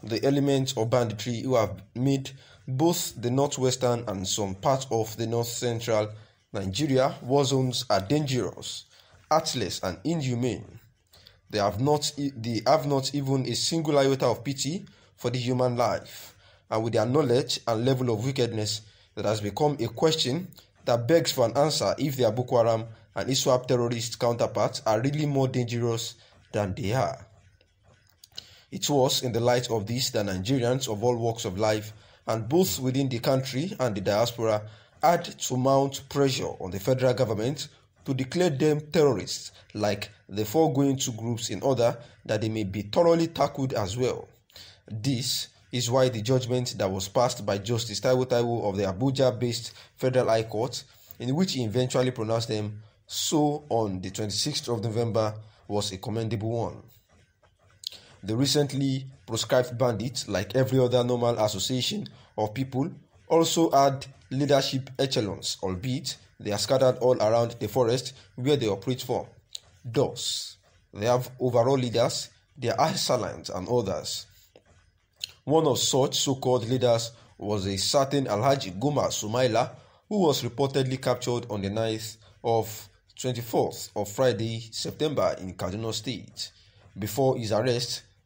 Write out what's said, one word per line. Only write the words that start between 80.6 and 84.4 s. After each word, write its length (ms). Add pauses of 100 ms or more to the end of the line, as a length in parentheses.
captured 480
on 140
the 80
night 460 (280)
of 440 (300)
twenty-fourth 800
of 140
Friday, 500 (120)